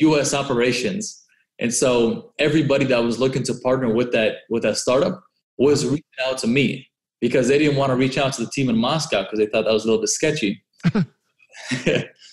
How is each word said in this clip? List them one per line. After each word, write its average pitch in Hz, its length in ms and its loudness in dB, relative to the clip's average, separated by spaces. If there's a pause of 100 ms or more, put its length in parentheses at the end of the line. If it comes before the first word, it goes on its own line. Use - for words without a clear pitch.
U 156 180 4
S 135 140 -2
operations. 120 880 -2 (360)
And 117 140 -4
so 120 640 0
everybody 143 460 2
that 120 180 2
was 117 160 -2
looking 131 240 0
to 117 120 -4
partner 127 380 0
with 120 180 0
that, 113 280 0 (100)
with 113 140 -2
that 107 140 0
startup 123 460 0 (340)
was 135 280 4
reaching 135 180 -2 (220)
out 131 140 -2
to - 80 -2
me 120 420 0 (320)
because 120 260 2
they 139 100 4
didn't 147 200 2
wanna 135 180 0
reach 131 220 0
out 135 160 0
to 117 100 -6
the 107 80 -8
team 135 180 -2
in 113 80 2
Moscow 120 460 0
'cause 107 160 -6
they 107 60 2
thought 113 180 0
that 110 100 0
was 107 120 0
a - 20 -2
little 110 140 2
bit 104 80 -2
sketchy. 156 540 -2 (200)
<laughs> - 1300 -4 (240)